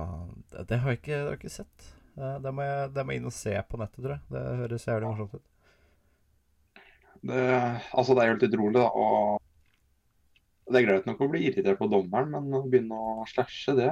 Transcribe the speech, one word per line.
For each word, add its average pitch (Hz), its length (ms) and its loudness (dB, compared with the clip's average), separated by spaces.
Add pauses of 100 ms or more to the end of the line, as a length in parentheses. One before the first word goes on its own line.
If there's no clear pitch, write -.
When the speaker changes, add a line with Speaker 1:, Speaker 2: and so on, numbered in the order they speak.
(520)
Speaker 1:
Det, - 180 -14
det 120 120 0
har 127 140 0
jeg 120 60 -6
ikke, 147 100 -10
det 143 140 -4
har 151 100 -4
jeg 143 60 -10
ikke - 160 -14
sett. - 320 -18 (240)
Det, 135 180 -10 (120)
det 135 120 -6
må 139 80 -6
jeg, 139 320 -4
det 139 100 -2
må 135 80 -6
jeg 127 80 -4
inn 123 80 -8
og 117 60 -8
se 104 280 -4
på - 180 -10
nettet, 107 200 -10
tror 135 160 -6
jeg. 143 140 -16
Det 131 140 -6 (120)
høres 117 300 -6
jævlig 113 240 -2
morsomt 107 240 -8
ut. - 120 -18 (1800)
Speaker 2:
Det, 127 220 0 (520)
altså, 127 160 4
det 127 80 8
er 117 80 8
jo 113 60 4
helt 113 100 2
utrolig, 110 320 2
da, 120 120 6
og 107 520 2 (1300)
det 127 140 6
er 120 60 6
greit 98 220 4
nok 117 160 -4
å 139 60 2
bli 92 160 0
irritert 98 340 2
på 107 80 0
dommeren, 104 420 2
men 143 220 -6
å 135 100 0
begynne 117 360 2
å 110 280 -6
slashe - 480 -4
det, 127 180 4